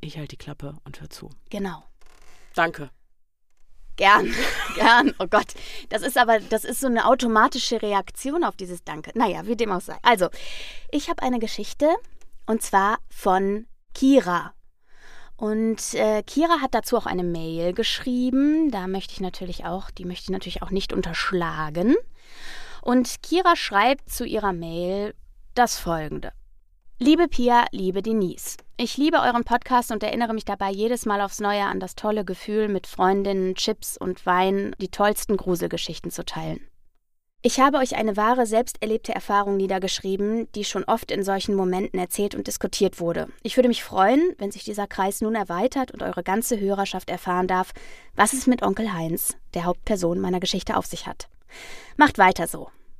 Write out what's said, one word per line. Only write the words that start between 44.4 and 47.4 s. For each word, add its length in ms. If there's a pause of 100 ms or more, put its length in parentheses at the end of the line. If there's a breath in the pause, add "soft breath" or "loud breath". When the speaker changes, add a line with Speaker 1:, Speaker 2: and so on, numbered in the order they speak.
Speaker 2:
sich 140
dieser 220
Kreis 340
nun 140
erweitert 560
und 120
eure 200
ganze 360
Hörerschaft 520
erfahren 380